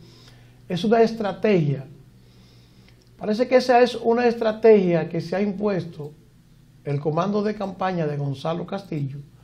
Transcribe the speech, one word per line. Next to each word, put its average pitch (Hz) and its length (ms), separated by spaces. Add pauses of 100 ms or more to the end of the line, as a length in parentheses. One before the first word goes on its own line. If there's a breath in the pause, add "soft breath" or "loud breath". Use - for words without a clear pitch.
(680 loud breath)
es 180 160
una 226 180
estrategia. 190 840 (1300 soft breath)
Parece 214 300
que 262 80
esa 247 240
es 233 160
una 233 300
estrategia 214 840
que 170 120
se 185 160
ha 196 60
impuesto 196 680 (720)
el 143 160
comando 180 420
de 214 120
campaña 190 520
de 147 100
Gonzalo 143 500
Castillo. 143 520 (260 soft breath)